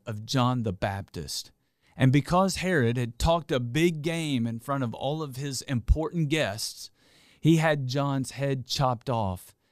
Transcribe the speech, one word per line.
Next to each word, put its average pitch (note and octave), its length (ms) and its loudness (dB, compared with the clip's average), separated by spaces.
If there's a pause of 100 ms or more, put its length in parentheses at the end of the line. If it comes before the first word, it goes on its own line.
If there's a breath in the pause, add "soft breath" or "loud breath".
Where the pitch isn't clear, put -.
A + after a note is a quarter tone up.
of A2 220 -8
John B2+ 340 2
the G#2+ 100 -2
Baptist. G2 800 -6 (460)
And C3 140 6
because E3+ 460 2
Herod D3 380 2
had A#2+ 220 -4
talked E3 340 2
a C3+ 80 2
big D3+ 440 0
game D#3 420 0
in A#2 140 -4
front C#3 240 -2
of A2+ 100 -2
all D#3 300 -4
of C3 140 -8
his C#3 260 -6
important D3+ 680 0
guests, A#2+ 600 -2 (500 soft breath)
he D#3+ 160 6
had D3+ 300 2
John's C3+ 440 -2
head C#3 360 -4
chopped B2+ 420 0
off G2+ 460 -2 (160)